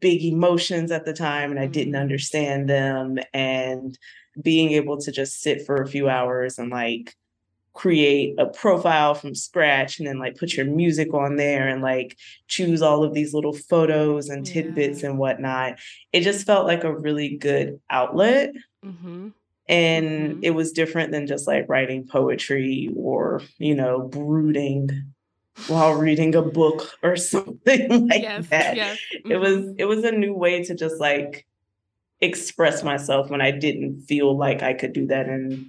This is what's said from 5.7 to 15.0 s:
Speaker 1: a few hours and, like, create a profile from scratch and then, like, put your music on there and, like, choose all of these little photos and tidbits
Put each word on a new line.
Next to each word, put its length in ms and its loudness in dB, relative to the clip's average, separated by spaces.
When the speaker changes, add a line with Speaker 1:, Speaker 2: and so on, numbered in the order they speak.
Speaker 1:
a 100 0
few 220 -2
hours 500 -2
and, 120 -8
like, 440 -4
create 680 4
a 80 4
profile 680 2
from 200 -10
scratch 640 0
and 80 -6
then, 140 -6
like, 160 -6
put 180 -6
your 120 -2
music 460 2
on 240 0
there 300 0
and, 160 -2
like, 340 -2
choose 360 0
all 200 6
of 120 0
these 200 -2
little 180 -2
photos 760 2
and 180 -8
tidbits 560 -2